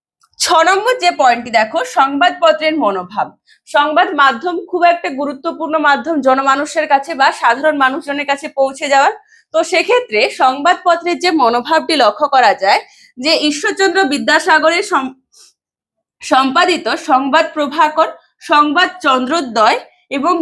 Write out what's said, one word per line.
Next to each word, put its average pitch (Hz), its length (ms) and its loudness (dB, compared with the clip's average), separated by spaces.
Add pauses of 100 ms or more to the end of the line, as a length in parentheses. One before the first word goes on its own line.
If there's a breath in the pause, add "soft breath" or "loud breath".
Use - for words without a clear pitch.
(380)
ছ - 60 -2 (240)
নম্বর 415 340 2
যে 349 80 4 (100)
পয়েন্টটি 240 380 2
দেখো, 220 200 0 (180)
সংবাদপত্রের 311 800 0 (100)
মনোভাব। 185 420 -4 (420 soft breath)
সংবাদ 302 400 0 (120)
মাধ্যম 277 360 0 (140)
খুব 349 140 -2
একটা 339 240 2 (100)
গুরুত্বপূর্ণ 285 560 -6 (120)
মাধ্যম 285 280 0 (120)
জনমানুষের 277 640 0
কাছে 277 220 0 (100)
বা 277 80 4 (120)
সাধারণ 285 440 0
মানুষজনের 277 460 -4
কাছে 285 160 -4 (120)
পৌঁছে 269 340 -2
যাওয়ার। 285 200 4 (420 soft breath)
তো 320 100 2
সেক্ষেত্রে 349 560 0 (200)
সংবাদপত্রের 339 840 0
যে 359 60 2 (120)
মনোভাবটি 262 540 0
লক্ষ্য 254 320 2
করা 247 240 4 (100)
যায় 202 180 2 (380 soft breath)
যে 285 140 0 (160)
ঈশ্বরচন্দ্র 381 500 -2 (140)
বিদ্যাসাগরের 311 800 2
সম-, 262 260 -4 (1080 soft breath)
সম্পাদিত 277 640 0 (220)
সংবাদ 277 360 2 (100)
প্রভাকর, 311 540 0 (340 soft breath)
সংবাদ 302 460 2 (140)
চন্দ্রোদয় 254 760 0 (320 soft breath)
এবং 285 320 0